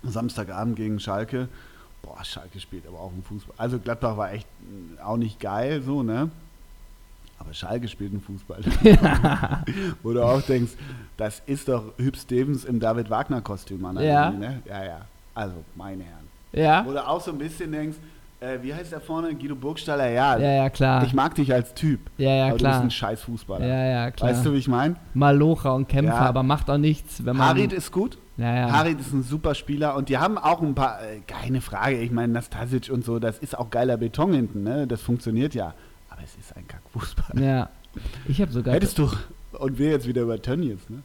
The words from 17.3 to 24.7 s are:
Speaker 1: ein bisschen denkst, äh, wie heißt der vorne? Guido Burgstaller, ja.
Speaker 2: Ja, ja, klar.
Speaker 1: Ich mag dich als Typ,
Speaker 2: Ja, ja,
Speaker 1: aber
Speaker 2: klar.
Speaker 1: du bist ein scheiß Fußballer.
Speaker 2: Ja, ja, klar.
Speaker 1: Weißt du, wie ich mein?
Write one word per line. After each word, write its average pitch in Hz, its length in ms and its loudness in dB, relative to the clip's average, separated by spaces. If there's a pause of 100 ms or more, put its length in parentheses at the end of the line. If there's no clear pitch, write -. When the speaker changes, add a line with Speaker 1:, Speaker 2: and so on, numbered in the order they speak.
Speaker 1:
ein 151 60 -6
bisschen 160 340 -8
denkst, 156 260 -6 (420)
äh, 127 220 -8
wie 135 120 -8
heißt 170 180 -10
der 156 100 -10
vorne? 165 340 -4
Guido 139 200 -8
Burgstaller, 139 540 -2
ja. 127 280 4
Speaker 2:
Ja, 139 120 2 (140)
ja, 135 60 2
klar. 131 340 4
Speaker 1:
Ich 127 100 0
mag 139 220 2
dich 135 180 2
als 123 200 0
Typ, 151 260 0 (180)
Speaker 2:
Ja, 135 160 2
ja, 135 140 4
Speaker 1:
aber 127 100 2
Speaker 2:
klar. 127 160 4
Speaker 1:
du 131 60 4
bist 123 60 2
ein 120 60 2
scheiß 107 320 -4
Fußballer. 107 420 -6
Speaker 2:
Ja, 131 200 0
ja, 123 260 0
klar. 123 200 0
Speaker 1:
Weißt 120 140 2
du, 147 80 4
wie 143 40 4
ich 127 100 0
mein? 139 280 2 (180)